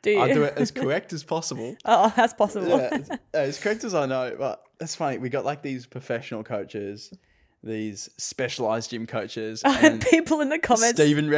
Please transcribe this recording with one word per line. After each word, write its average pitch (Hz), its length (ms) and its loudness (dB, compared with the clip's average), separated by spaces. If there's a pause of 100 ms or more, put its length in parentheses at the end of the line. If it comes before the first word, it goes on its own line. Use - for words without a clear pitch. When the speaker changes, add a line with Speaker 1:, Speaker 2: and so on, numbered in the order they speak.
Speaker 1:
Do 202 100 2
you? 208 100 6
Speaker 2:
I'll - 120 6
do 190 100 6
it 143 140 0
as 247 140 2
correct 165 420 -2
as 151 100 -8
possible. 135 580 -6
Speaker 1:
<laughs> - 40 -12
Oh, 214 300 6
that's 233 180 4
possible. 208 340 0
Speaker 2:
Yeah, 247 240 2
as, - 180 -6 (240)
as 147 260 -2
correct 220 240 -2
as 214 120 -6
I 147 120 2
know, 127 300 -2
but 135 260 -6 (160)
that's 160 160 -8
funny. 139 240 -2
We 127 100 -4
got, 131 160 -2
like, 147 160 -4
these 127 240 -8
professional 117 580 -8
coaches, 104 680 -8 (520)
these 110 460 -8 (100)
specialized 113 720 -4
gym 113 160 -8
coaches, 110 560 -8
Speaker 1:
<laughs> - 20 0
And 269 120 4 (160)
Speaker 2:
and - 120 -4
Speaker 1:
people 320 360 2
in 277 80 0
the 320 100 -2
comments 233 420 2
Speaker 2:
Stephen 147 240 4
Speaker 1:
think 147 120 0